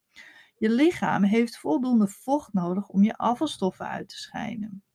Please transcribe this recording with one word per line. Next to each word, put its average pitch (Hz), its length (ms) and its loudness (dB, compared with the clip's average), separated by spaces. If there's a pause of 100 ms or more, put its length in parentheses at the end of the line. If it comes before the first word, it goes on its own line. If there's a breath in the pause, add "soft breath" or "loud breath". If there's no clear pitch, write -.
(580 loud breath)
Je 220 120 0
lichaam 233 520 2
heeft 226 360 2
voldoende 254 500 2
vocht - 440 -4
nodig 180 360 -2
om 196 140 2
je 214 140 2
afvalstoffen 233 720 -2
uit - 200 -10
te - 100 -18
scheiden. - 640 -10 (120)